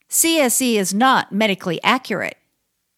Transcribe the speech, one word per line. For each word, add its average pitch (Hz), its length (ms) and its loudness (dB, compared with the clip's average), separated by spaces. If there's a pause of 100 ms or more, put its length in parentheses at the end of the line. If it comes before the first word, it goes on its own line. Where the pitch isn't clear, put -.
C 330 320 0
S 247 220 0
E 240 160 0
is 185 160 -2
not 233 400 0
medically 190 500 -2
accurate. 208 540 -2 (600)